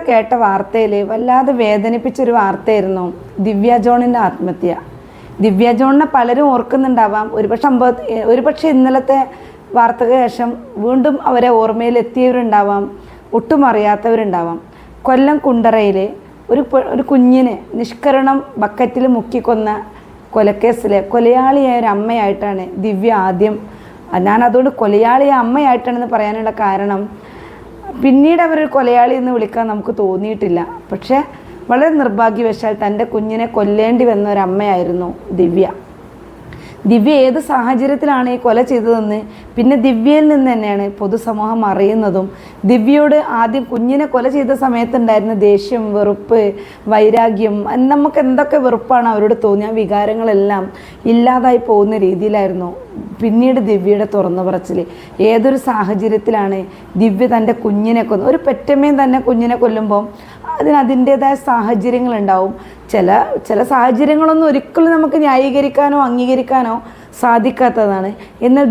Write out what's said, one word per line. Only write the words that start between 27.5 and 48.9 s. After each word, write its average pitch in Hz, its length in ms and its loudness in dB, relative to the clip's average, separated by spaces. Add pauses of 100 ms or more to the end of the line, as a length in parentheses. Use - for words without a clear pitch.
പിന്നീട് 285 420 4
അവരൊരു 311 280 -2
കൊലയാളി 247 460 2
എന്ന് 254 160 -2
വിളിക്കാൻ 226 360 -4
നമുക്ക് 214 300 -6
തോന്നിയിട്ടില്ല. 196 580 -2 (320)
പക്ഷേ 254 260 -2 (520)
വളരെ 269 200 2 (120)
നിർഭാഗ്യവശാൽ 226 720 -2 (100)
തൻ്റെ 208 300 -2
കുഞ്ഞിനെ 220 340 -4 (100)
കൊല്ലേണ്ടി 220 540 2
വന്ന 208 220 0
ഒരമ്മയായിരുന്നു 185 800 -2 (300)
ദിവ്യ. 175 260 2 (1200)
ദിവ്യ 233 240 4 (100)
ഏത് 262 240 2
സാഹചര്യത്തിലാണ് 262 880 0
ഈ - 80 -4
കൊല 233 160 2 (100)
ചെയ്തതെന്ന് 226 480 0 (380)
പിന്നെ 254 200 2 (100)
ദിവ്യയിൽ 269 460 4
നിന്ന് 269 200 2
തന്നെയാണ് 208 340 -2 (140)
പൊതുസമൂഹം 220 600 -4 (100)
അറിയുന്നതും. 196 560 0 (420)
ദിവ്യയോട് 269 460 4 (240)
ആദ്യം 233 320 -2
കുഞ്ഞിനെ 254 420 0
കൊല 254 120 0 (100)
ചെയ്ത 269 160 0 (120)
സമയത്തുണ്ടായിരുന്ന 233 720 0 (120)
ദേഷ്യം, 220 360 0 (120)
വെറുപ്പ്, 208 460 0 (520)
വൈരാഗ്യം, 220 640 2 (360)
നമുക്ക് 294 320 2
എന്തൊക്കെ 285 420 0
വെറുപ്പാണ് 233 460 0